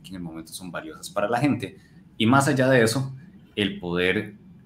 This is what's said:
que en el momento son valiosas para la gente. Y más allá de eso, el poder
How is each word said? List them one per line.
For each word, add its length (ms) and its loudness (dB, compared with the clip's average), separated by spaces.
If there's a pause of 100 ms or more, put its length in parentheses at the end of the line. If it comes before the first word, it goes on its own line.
que 80 -20
en 60 -14
el 60 -10
momento 320 -14
son 180 -14
valiosas 380 -14
para 180 -4
la 120 -2
gente. 380 -2 (400)
Y 80 2
más 220 6
allá 220 2
de 140 6
eso, 300 0 (420)
el 240 -2
poder 580 -2 (280)